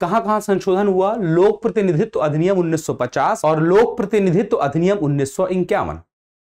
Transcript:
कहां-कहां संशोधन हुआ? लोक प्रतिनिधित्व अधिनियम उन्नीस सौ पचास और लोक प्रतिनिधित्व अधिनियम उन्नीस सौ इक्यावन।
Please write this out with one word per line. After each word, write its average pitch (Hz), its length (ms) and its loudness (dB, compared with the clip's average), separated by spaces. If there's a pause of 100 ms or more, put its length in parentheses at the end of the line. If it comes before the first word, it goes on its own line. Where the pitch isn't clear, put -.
कहां-कहां 214 400 -2
संशोधन 196 460 0
हुआ? 190 280 0
लोक 196 460 2
प्रतिनिधित्व 190 580 0
अधिनियम 156 380 0
उन्नीस 160 280 -2
सौ 143 80 -4
पचास 143 520 -2
और 156 160 2
लोक 202 360 2
प्रतिनिधित्व 202 600 0
अधिनियम 165 400 0
उन्नीस 139 380 -2
सौ 190 120 -2
इक्यावन। 175 520 -2 (500)